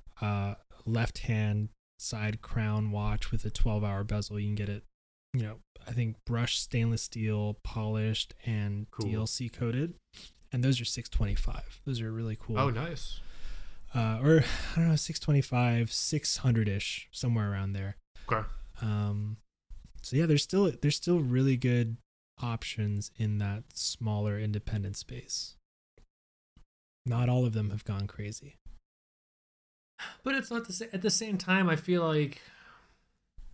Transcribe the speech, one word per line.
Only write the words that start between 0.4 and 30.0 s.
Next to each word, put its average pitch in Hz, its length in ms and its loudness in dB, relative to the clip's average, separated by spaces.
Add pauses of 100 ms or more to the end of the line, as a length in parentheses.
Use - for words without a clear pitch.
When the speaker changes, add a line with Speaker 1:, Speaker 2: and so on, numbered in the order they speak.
Speaker 1:
left-hand 107 840 0 (320)
side 107 420 -4
crown 107 480 0
watch 104 400 0
with - 140 2
a 107 60 -2
twelve-hour 104 520 2
bezel. 104 380 -2
You 104 80 -2
can 104 80 0
get 101 120 -2
it, 101 140 -6 (500)
you 123 100 0
know, 110 180 -8 (260)
I 117 60 -8
think 117 240 0 (100)
brushed 117 340 0
stainless 113 420 0
steel, 107 600 -2
polished, 110 720 -2 (100)
and 104 460 -2
Speaker 2:
Cool. 113 180 -6
Speaker 1:
D 110 60 0
L 110 140 0
C 120 200 -4
coated. 127 460 -2 (560)
And 123 140 2
those 131 160 4
are 117 40 -4
six - 240 -4
twenty-five. - 760 2
Those 123 160 -2
are 113 100 -2
really 113 240 -2
cool. 110 240 -2
Speaker 2:
Oh, 139 100 4
nice. 135 520 -4 (760)
Speaker 1:
Uh, 113 300 2
or, 156 200 8 (280)
I 165 80 2
don't 165 80 4
know, 156 80 6
six - 240 -4
twenty-five, 120 720 4
six - 460 0
hundred-ish, 110 760 2
somewhere 113 400 0
around 98 220 -2
there. 98 220 -6 (320)
Speaker 2:
Okay. 110 160 0 (360)
Speaker 1:
Um, 104 560 -2 (640)
so - 140 -4
yeah, 165 100 4
there's 147 160 6
still, 190 300 4 (100)
there's 147 140 2
still 175 240 2
really 131 360 4
good 120 400 2 (460)
options 107 760 -2
in 104 220 0
that 101 240 -2 (100)
smaller 104 640 -2
independent 104 600 -4
space. - 580 -8 (1500)
Not 120 220 2
all 123 180 4
of 113 60 0
them 107 180 -2
have 104 140 -6
gone 101 240 -4
crazy. 113 480 -12 (1700)